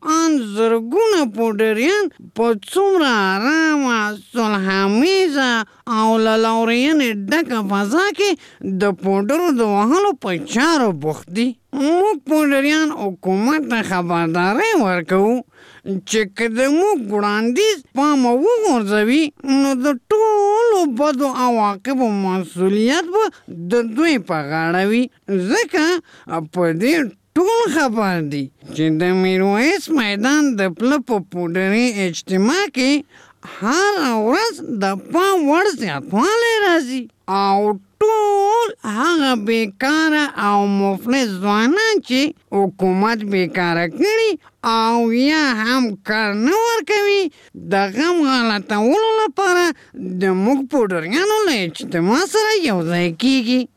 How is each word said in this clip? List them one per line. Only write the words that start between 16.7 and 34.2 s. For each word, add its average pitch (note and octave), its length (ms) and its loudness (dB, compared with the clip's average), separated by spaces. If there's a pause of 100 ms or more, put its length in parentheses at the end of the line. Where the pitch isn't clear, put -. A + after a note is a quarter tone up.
موږ F#4+ 200 2 (160)
وړاندیز A#3 640 0 (200)
پامه C#4 340 2 (120)
وغورځوي، C4+ 840 2 (340)
نو C#4 100 2 (140)
د D4 40 2 (260)
ټولو G#4+ 680 2 (220)
بدو C#4+ 260 0 (160)
عواقبو A#3+ 640 0 (140)
مسؤلیت G3 840 0 (100)
به A4 100 4 (460)
د - 20 0 (240)
دوی D#4+ 180 2 (140)
په E3 80 -2 (120)
غاړه E3 400 0
وي. A#3+ 140 2 (480)
ځکه F4+ 320 0 (680)
په F3+ 100 0 (180)
دې C#4 140 2 (420)
ټول A4 240 2 (140)
خبر A3 380 0 (180)
دي C#3+ 120 -4 (320)
چې D#3 100 0 (140)
د E3+ 40 0 (180)
میرویس G3+ 640 0 (140)
میدان A#3 440 0 (160)
د - 20 0 (140)
پله C4 220 0 (100)
په A#3+ 80 0 (160)
پوډري F#3 560 0 (160)
اجتماع G3 640 0 (100)
کې C4 160 0 (640)
هر F4 380 0 (340)